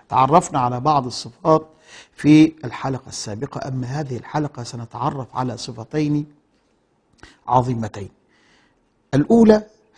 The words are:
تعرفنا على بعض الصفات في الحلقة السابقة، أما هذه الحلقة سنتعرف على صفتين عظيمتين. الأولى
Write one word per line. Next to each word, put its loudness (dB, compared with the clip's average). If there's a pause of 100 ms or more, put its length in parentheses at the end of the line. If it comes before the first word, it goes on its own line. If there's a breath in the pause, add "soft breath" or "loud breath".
تعرفنا 2
على 0
بعض 0
الصفات -2 (480 soft breath)
في 6 (120)
الحلقة -8
السابقة، -10
أما -6
هذه -8
الحلقة -8
سنتعرف -8
على -4
صفتين -4 (1200 soft breath)
عظيمتين. -2 (1040)
الأولى 6 (360)